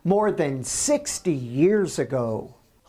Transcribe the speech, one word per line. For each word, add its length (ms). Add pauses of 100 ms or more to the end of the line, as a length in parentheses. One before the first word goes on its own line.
more 300
than 280
sixty 720
years 640
ago. 540 (360)